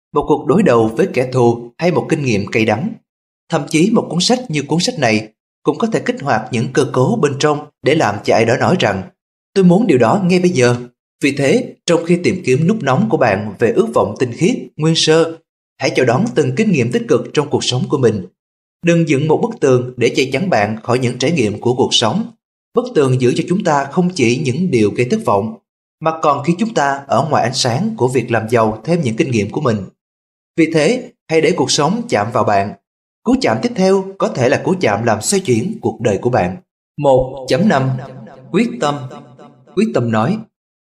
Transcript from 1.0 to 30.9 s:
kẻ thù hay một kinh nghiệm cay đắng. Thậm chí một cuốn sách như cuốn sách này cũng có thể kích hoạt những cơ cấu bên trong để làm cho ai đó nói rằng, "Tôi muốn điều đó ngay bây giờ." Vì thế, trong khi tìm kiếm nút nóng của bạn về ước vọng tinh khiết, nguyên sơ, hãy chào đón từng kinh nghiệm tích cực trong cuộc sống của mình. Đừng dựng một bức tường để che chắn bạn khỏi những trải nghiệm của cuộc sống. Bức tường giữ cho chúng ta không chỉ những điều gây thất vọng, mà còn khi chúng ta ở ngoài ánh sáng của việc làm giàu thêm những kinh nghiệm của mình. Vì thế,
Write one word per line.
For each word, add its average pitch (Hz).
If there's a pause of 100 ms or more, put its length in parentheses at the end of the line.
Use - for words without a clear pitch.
kẻ 131
thù 120
hay 175
một 135
kinh 147
nghiệm 104
cay 110
đắng. 113 (560)
Thậm 151
chí 165
một 208
cuốn 160
sách 247 (100)
như 151
cuốn 151
sách 170
này 110 (340)
cũng 147
có 226
thể 165
kích -
hoạt 120
những 117
cơ 139
cấu 131
bên 135
trong 151 (160)
để 131
làm 113
cho 101
ai 113
đó 113
nói 120
rằng, 98 (500)
"Tôi 196
muốn 185
điều 143
đó 123
ngay 180
bây 180
giờ." 120 (480)
Vì 143
thế, 139 (100)
trong 170
khi 175
tìm 98
kiếm 131
nút 220
nóng 143
của 160
bạn 104
về 110
ước 220
vọng 107
tinh 120
khiết, 165 (220)
nguyên 160
sơ, 160 (420)
hãy 170
chào 139
đón 131 (100)
từng 131
kinh 214
nghiệm 123
tích 233
cực 123 (120)
trong 143
cuộc 120
sống 127
của 156
mình. 104 (600)
Đừng 170
dựng 143
một 151
bức -
tường 127
để 117
che 143
chắn 156
bạn 110
khỏi 123
những 120
trải 127
nghiệm 110
của 117
cuộc 117
sống. 123 (440)
Bức 240 (100)
tường 131
giữ 123
cho 165
chúng 185
ta 143
không 180
chỉ 120
những 147
điều 107
gây 123
thất 220
vọng, - (460)
mà 160 (100)
còn 139
khi 170
chúng 226
ta 139
ở 127
ngoài 127
ánh 123
sáng 160
của 120
việc 127
làm 110
giàu 113
thêm 165
những 110
kinh 135
nghiệm 104
của -
mình. 117 (800)
Vì 160
thế, 175 (180)